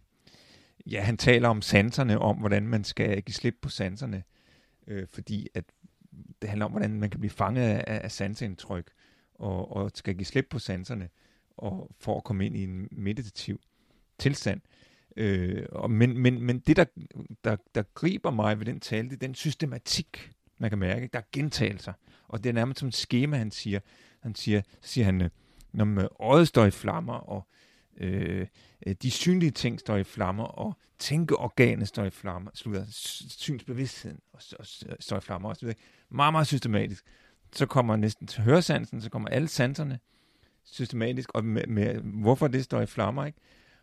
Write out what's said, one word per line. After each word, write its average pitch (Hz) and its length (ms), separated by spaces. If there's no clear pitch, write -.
ja, 101 160
han 107 160
taler 120 320
om 107 120
sanserne, 110 580
om 107 180
hvordan 104 300
man 110 160
skal 101 380
give 104 120
slip - 280
på - 80
sanserne, 98 540
øh, 98 260
fordi - 400
at 90 100
det 107 80
handler 104 160
om, 110 60
hvordan 107 280
man 104 100
kan - 100
blive 104 120
fanget 117 320
af, 107 240
af, 110 160
af 107 80
sanseindtryk, 98 800
og, 95 400
og 101 200
skal 98 200
give 95 100
slip - 240
på 117 100
sanserne, 92 500
og - 420
for - 180
at - 60
komme 98 220
ind - 120
i 98 60
en 92 280
meditativ 107 680
tilstand. - 420
Øh, 95 540
og, - 200
men, 117 260
men, 127 260
men 123 160
det, 151 160
der, 175 100
der, 110 120
der 110 80
griber 180 380
mig 107 280
ved 107 60
den 127 140
tale, 113 300
det 135 60
er 127 120
den 131 80
systematik, - 960
man 113 120
kan 104 100
mærke. 104 340
Der 123 60
er 107 120
gentagelser, 113 640
og 107 160
det 123 60
er 117 40
nærmest 120 260
som 139 80
et 120 80
skema, 139 420
han 107 140
siger. 98 280
Han 110 160
siger, 104 260
siger - 240
han, 92 160
øh, 85 80
"Når, 104 280
øh, 98 60
øjet 147 280
står 113 180
i 98 60
flammer, 120 420
og, 101 340
øh, 92 500
øh, 98 140
de 127 100
synlige 175 400
ting - 280
står 107 180
i 98 60
flammer, 101 400
og - 340
tænkeorganet 120 880
står - 160
i 98 60
flammer," 92 440
slutter, 101 320
s-, - 540
synsbevidstheden 123 800
og - 80
s-, - 120
og - 120
s-, - 200
står - 180
i 95 40
flammer, 98 280
og 113 60
så - 100
videre. 113 140
Meget, 147 240
meget 156 140
systematisk. 104 580
Så - 120
kommer 117 300
næsten 107 320
til - 160
høresansen, 131 580
så 110 80
kommer 110 200
alle 147 180
sanserne 139 520
systematisk, 123 680
og 113 120
med, 110 220
med, 110 280
hvorfor 110 520
det 131 160
står 120 180
i 107 40
flammer, 120 400
ikke? 151 140